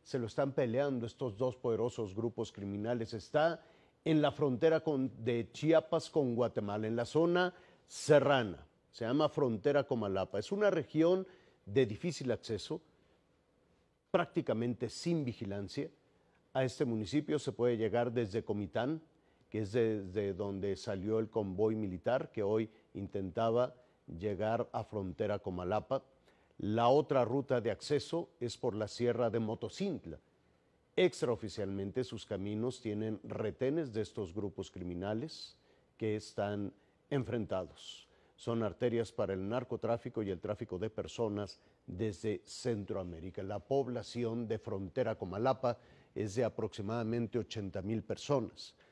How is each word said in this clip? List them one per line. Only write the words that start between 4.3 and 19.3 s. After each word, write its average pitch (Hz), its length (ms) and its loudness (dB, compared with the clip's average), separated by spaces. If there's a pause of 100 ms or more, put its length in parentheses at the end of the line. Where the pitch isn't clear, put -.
frontera 151 480 4
con, 135 320 0 (120)
de 117 280 0
Chiapas 156 580 4
con 131 240 2
Guatemala, 110 540 0
en 113 80 0
la 120 80 0
zona 175 500 4 (320)
serrana. 131 800 4 (240)
Se - 140 -8
llama 143 240 4
Frontera 139 560 2
Comalapa. 101 560 0
Es - 100 -8
una 202 220 4
región 170 520 4 (420)
de 117 200 4
difícil 127 460 -4
acceso, 110 480 -4 (1300)
prácticamente 123 760 0
sin 165 360 -2
vigilancia. 101 640 -6 (640)
A 131 120 0
este - 200 -2
municipio 117 540 0
se 135 140 -4
puede 120 240 2
llegar 113 340 2
desde 113 320 -2
Comitán, 110 580 -2 (500)